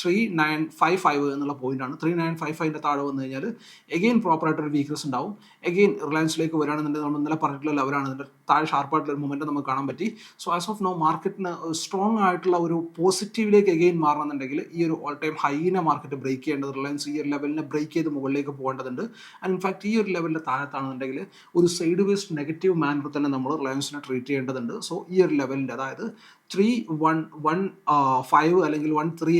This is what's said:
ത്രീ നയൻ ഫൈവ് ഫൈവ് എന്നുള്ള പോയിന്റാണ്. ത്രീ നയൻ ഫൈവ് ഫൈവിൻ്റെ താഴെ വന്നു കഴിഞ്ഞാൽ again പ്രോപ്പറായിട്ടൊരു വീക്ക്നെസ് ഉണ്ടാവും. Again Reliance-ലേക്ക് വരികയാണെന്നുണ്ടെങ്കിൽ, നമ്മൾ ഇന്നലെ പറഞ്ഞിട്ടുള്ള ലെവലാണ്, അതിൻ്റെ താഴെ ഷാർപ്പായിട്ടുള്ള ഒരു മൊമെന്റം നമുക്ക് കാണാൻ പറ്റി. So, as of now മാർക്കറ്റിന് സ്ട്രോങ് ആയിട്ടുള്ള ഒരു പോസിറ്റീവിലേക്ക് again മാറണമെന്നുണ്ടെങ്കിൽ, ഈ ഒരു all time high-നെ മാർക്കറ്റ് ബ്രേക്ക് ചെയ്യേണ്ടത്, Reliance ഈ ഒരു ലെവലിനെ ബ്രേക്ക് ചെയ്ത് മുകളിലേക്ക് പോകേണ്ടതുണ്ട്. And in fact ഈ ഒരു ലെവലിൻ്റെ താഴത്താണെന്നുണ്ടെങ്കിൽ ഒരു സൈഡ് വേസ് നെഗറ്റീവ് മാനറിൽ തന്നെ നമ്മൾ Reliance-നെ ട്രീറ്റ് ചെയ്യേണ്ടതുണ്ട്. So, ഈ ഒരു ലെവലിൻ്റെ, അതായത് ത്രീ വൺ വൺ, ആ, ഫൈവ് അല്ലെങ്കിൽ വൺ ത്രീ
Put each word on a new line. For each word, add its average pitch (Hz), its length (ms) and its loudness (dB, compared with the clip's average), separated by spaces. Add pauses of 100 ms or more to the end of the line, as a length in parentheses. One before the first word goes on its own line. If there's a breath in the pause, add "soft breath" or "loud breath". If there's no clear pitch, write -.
ത്രീ 180 140 2 (260)
നയൻ 151 180 0 (200)
ഫൈവ് 170 260 4
ഫൈവ് 143 200 2 (100)
എന്നുള്ള 143 280 -4
പോയിന്റാണ്. 131 380 -4
ത്രീ 160 100 2 (100)
നയൻ 165 200 -2
ഫൈവ് 156 180 -4
ഫൈവിൻ്റെ 156 280 -2
താഴെ 143 220 2
വന്നു 135 140 -4
കഴിഞ്ഞാൽ 135 220 -6 (520 loud breath)
again 226 280 4
പ്രോപ്പറായിട്ടൊരു 160 500 2
വീക്ക്നെസ് 147 340 -2
ഉണ്ടാവും. 135 220 -2 (400 soft breath)
Again 196 220 6 (160)
Reliance-ലേക്ക് 160 520 2
വരികയാണെന്നുണ്ടെങ്കിൽ, 151 480 -2
നമ്മൾ 147 140 -2
ഇന്നലെ 156 220 0
പറഞ്ഞിട്ടുള്ള 143 360 -2
ലെവലാണ്, 139 300 0
അതിൻ്റെ 135 160 -10 (240)
താഴെ 151 220 4
ഷാർപ്പായിട്ടുള്ള 143 420 0
ഒരു 143 80 -4
മൊമെന്റം 143 300 -4
നമുക്ക് 139 180 -4
കാണാൻ 139 200 -2
പറ്റി. 190 180 -4 (340 loud breath)
So, - 60 -4 (100)
as 175 140 -6
of 202 140 -6
now 180 60 0 (120)
മാർക്കറ്റിന് 175 480 -2 (300)
സ്ട്രോങ് 208 440 0
ആയിട്ടുള്ള 180 400 2
ഒരു 165 120 0 (200)
പോസിറ്റീവിലേക്ക് 202 800 4
again 175 280 4
മാറണമെന്നുണ്ടെങ്കിൽ, 147 560 -2 (160)
ഈ 170 120 2
ഒരു 160 80 -2 (100)
all 143 160 -4
time 160 40 -2 (180)
high-നെ 170 420 0
മാർക്കറ്റ് 143 340 -2
ബ്രേക്ക് 131 240 -4
ചെയ്യേണ്ടത്, 139 320 -2
Reliance 143 340 -4
ഈ - 100 -4
ഒരു 143 120 -4
ലെവലിനെ 147 380 -4
ബ്രേക്ക് 151 240 -2
ചെയ്ത് 160 200 0
മുകളിലേക്ക് 139 440 -2
പോകേണ്ടതുണ്ട്. 131 440 -6 (380 loud breath)
And 185 140 -2
in 180 100 -2
fact 190 240 -4
ഈ 220 120 0
ഒരു 196 140 -2
ലെവലിൻ്റെ 160 340 -2
താഴത്താണെന്നുണ്ടെങ്കിൽ 135 720 -4 (400 loud breath)
ഒരു 175 80 8 (100)
സൈഡ് 175 320 2
വേസ് 196 180 0 (120)
നെഗറ്റീവ് 160 440 0
മാനറിൽ 143 340 -2
തന്നെ 143 200 2
നമ്മൾ 131 140 -2 (100)
Reliance-നെ 139 460 -4
ട്രീറ്റ് 127 240 -4
ചെയ്യേണ്ടതുണ്ട്. 131 440 -4 (140)
So, 165 60 -6 (180)
ഈ 185 40 -4 (100)
ഒരു 151 140 0
ലെവലിൻ്റെ, 135 360 -2
അതായത് 135 280 -6 (480 loud breath)
ത്രീ 202 160 4 (320)
വൺ 156 160 4 (300)
വൺ, 165 120 2 (340)
ആ, - 20 4 (340)
ഫൈവ് 160 380 6
അല്ലെങ്കിൽ 151 320 0
വൺ 160 100 0 (100)
ത്രീ 160 200 2